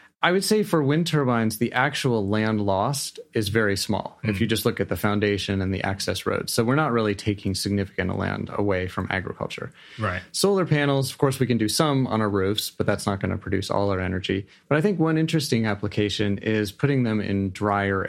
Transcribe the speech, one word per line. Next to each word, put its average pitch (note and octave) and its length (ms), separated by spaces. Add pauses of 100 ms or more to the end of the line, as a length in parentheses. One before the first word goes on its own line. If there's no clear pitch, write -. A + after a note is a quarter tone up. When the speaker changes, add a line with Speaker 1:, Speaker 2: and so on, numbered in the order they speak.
(200)
Speaker 1:
I E3+ 120
would F#3+ 100
say G#3+ 220
for E3+ 180
wind D3+ 240
turbines, A#2+ 520
the A#2 160
actual B2+ 540
land G#2+ 320
lost G#2 600 (140)
is G#2 160
very G#2 260
small. - 480
If G#2 140
Speaker 2:
Mm. - 20
Speaker 1:
you A#2 80
just G#2+ 180
look A#2 140
at G2+ 80
the - 80
foundation G2+ 640
and F#2+ 100
the F#2+ 120
access G2 420
roads. - 260
So A#2 120
we're B2 100
not D3+ 160
really A2 240
taking G2+ 400
significant G2 640
land G2 340
away F#2 360
from F#2+ 220
agriculture. - 600 (260)
Speaker 2:
Right. F#2+ 240 (120)
Speaker 1:
Solar F#3+ 340
panels, C#3+ 460
of - 60
course, C3+ 200
we C3 80
can A#2+ 100
do G#2+ 120
some C#3 400
on A2 120
our G#2+ 80
roofs, G2 400
but - 160
that's G#2 220
not G2 140
gonna F#2+ 180
produce F#2+ 320
all G2+ 220
our F#2 80
energy. F#2 480 (200)
But C#3+ 80
I D#3 40
think F#3+ 180
one D#3+ 200
interesting D3+ 480
application G#2 720
is G#2+ 340
putting C3+ 320
them A2 160
in G2 320
drier G2+ 560